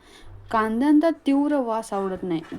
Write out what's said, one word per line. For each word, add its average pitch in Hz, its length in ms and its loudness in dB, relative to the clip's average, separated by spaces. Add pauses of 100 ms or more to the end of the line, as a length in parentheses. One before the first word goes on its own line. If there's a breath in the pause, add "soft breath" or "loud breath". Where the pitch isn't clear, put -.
(500 soft breath)
कांद्यांचा 262 600 4 (160)
तीव्र 285 300 2
वास 226 360 -4
आवडत 190 300 -4
नाही. 170 180 -4 (180)